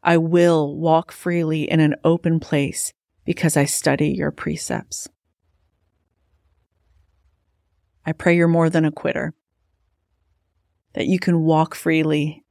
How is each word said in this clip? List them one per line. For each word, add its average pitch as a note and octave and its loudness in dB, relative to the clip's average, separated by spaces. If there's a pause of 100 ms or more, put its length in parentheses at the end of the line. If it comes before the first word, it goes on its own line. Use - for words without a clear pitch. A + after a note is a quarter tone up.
I E3+ 2
will E3 2
walk D#3+ 0
freely D#3+ -4
in D#3+ 2
an D3+ 4
open E3 2
place - -4 (320)
because D#3+ 0
I C#3+ 4
study D3 0
your D3 -4
precepts. - -8 (3000)
I D#3 -4
pray E3+ 0
you're E3+ 4
more E3 2
than D#3+ 2
a D3+ 0
quitter, - -6 (1600)
that - -4
you F#3 2
can E3+ 0
walk D#3+ 0
freely D#3 -2